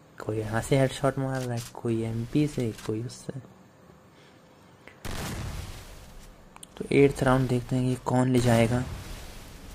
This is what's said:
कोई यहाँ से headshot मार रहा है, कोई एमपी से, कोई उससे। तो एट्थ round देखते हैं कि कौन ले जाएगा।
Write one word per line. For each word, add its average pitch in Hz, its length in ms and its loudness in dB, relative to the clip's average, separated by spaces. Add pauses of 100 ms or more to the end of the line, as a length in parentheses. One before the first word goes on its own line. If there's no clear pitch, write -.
(260)
कोई 110 120 -4
यहाँ 107 240 -2
से 135 180 4
headshot 135 380 2
मार 131 240 -2
रहा 123 140 -4
है, 120 80 -4 (100)
कोई 113 300 -2
एमपी 117 440 0
से, 123 240 -2
कोई 110 320 -6
उससे। - 360 -12 (3500)
तो - 140 -4
एट्थ 139 320 6
round 131 260 4
देखते 123 260 0
हैं 127 200 2
कि - 100 -8
कौन 127 240 4
ले 127 100 4
जाएगा। 120 440 4 (920)